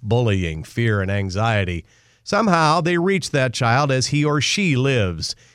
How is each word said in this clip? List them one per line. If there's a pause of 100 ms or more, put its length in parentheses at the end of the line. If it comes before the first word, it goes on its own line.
bullying,
fear,
and
anxiety. (400)
Somehow
they
reach
that
child
as
he
or
she
lives, (180)